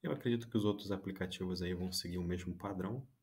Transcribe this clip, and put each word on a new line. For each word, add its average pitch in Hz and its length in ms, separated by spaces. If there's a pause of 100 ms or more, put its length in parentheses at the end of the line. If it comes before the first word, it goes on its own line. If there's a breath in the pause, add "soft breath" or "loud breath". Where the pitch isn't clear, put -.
Eu 160 120
acredito 120 360
que - 80
os 104 60
outros 101 300
aplicativos 92 680
aí 90 120
vão 90 180
seguir 87 260
o 90 60
mesmo 90 320
padrão 101 500 (180)